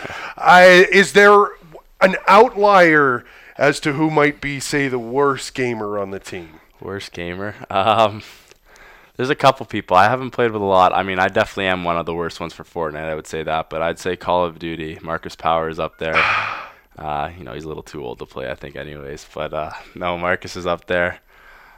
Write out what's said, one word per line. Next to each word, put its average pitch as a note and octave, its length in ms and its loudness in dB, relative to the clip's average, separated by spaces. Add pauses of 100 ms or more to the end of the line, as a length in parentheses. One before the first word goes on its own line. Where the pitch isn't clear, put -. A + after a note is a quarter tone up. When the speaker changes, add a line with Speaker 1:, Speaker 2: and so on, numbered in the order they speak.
(180)
Speaker 1:
<laughs> - 180 -14
Speaker 2:
I, F3+ 540 8
is F#3 220 4
there G3+ 320 8 (560)
an F#3 160 4 (100)
outlier F#3 960 6 (320)
as C#3 220 2
to D3+ 140 -2
who D#3 180 0
might D3 300 2
be, C#3+ 180 -8
say, C#3 300 -4
the B2+ 100 -4
worst B2+ 560 -4
gamer A2 460 -4
on G2 100 -8
the F#2+ 80 -10
team? E2 400 -16 (220)
Speaker 1:
Worst G2 320 -12
gamer? F2+ 420 -10 (160)
Um, G#2 540 0 (920)
there's B2+ 140 -4
a D3+ 40 0
couple C3 300 2
people. G2 320 -2
I G2 140 6
haven't B2+ 220 -4
played A#2+ 180 0
with G#2+ 100 -6
a G2 60 -2
lot. F#2 260 6
I F#2 100 0
mean, F#2+ 160 -4
I F#2+ 100 2
definitely G2 400 -2
am F2+ 160 -2
one E2+ 120 -2
of E2 80 -4
the E2+ 100 -8
worst E2+ 240 -8
ones E2 140 -10
for - 120 -18
Fortnite, D#2 440 -8
I D#2 60 -6
would D#2+ 120 -12
say D#2+ 160 -8
that. D#2+ 280 -4
But D#2+ 100 -6
I'd E2+ 180 -4
say F2+ 160 -6
Call F2+ 300 -2
of D#2+ 140 -8
Duty, E2 420 -10
Marcus E2 340 -10
Power D#2+ 360 -2
is D#2+ 100 -12
up D#2+ 180 -8
there. D#2+ 160 -6
Speaker 2:
<sighs> - 480 -4 (360)
Speaker 1:
Uh, D2+ 380 -8
you F2+ 80 -18
know, A#1+ 80 -16
he's D2+ 120 -14
a D#2 40 -14
little D#2 140 -12
too D2 200 -16
old A#1+ 160 -12
to - 60 -14
play, C2 260 -12
I C#2+ 40 -8
think, C#2+ 200 -18
anyways. D2 600 -16
But, D2+ 180 -10
uh, D#2 180 -8 (240)
no, F2 220 -6
Marcus F2+ 400 -6
is F2 100 -12
up F2 200 -6
there. F2 320 -2 (600)